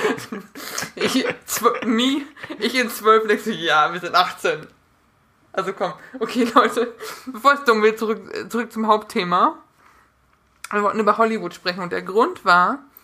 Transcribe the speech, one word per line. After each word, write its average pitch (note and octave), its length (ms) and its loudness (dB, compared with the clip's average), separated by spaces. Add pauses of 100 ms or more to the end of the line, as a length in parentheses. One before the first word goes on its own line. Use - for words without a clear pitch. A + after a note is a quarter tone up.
(960)
Ich, G#3 280 0 (220)
zw-, A#3 400 0
me, B3+ 360 0 (360)
ich B3+ 200 -2
in A#3+ 120 0
zwölf A3 340 4
und G#3+ 60 0
ich - 140 0
so, G#3+ 80 -4
ja, D#3+ 400 0
wir F3 80 -8
sind F3 140 -4
achtzehn. F3 520 0 (840)
Also F#3 200 -4
komm, F#3 200 -4 (260)
okay, B3 360 -2
Leute, A#3 380 2 (340)
bevor B3+ 280 2
es C#4 100 -6
dumm A3 180 4
wird, A3 160 4
zurück, G#3+ 220 -4 (300)
zurück A#3 220 -4
zum A3 140 -4
Hauptthema. G#3+ 720 2 (1160)
Wir G#3 100 0
wollten G#3 180 0
über G#3 160 2
Hollywood A3 380 0
sprechen F3+ 260 -6
und F3 120 -8
der F3+ 100 -2
Grund A3 420 0
war, F#3 360 4 (240)